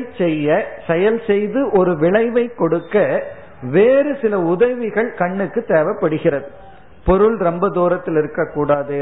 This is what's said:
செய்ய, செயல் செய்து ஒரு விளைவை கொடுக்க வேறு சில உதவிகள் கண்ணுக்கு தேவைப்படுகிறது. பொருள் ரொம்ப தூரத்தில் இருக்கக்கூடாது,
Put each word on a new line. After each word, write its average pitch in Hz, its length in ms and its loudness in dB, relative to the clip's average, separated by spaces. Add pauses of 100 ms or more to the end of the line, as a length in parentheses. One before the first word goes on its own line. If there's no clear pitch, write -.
(140)
செய்ய, 156 420 0 (260)
செயல் 202 420 0
செய்து 208 360 0 (120)
ஒரு 180 240 4
விளைவை 226 560 2
கொடுக்க 165 440 -2 (720)
வேறு 254 480 4
சில 214 180 -2 (100)
உதவிகள் 226 720 0
கண்ணுக்கு 185 500 -4
தேவைப்படுகிறது. 160 840 0 (560)
பொருள் 202 360 4
ரொம்ப 175 300 0
தூரத்தில் 175 480 0
இருக்கக்கூடாது, 147 840 -2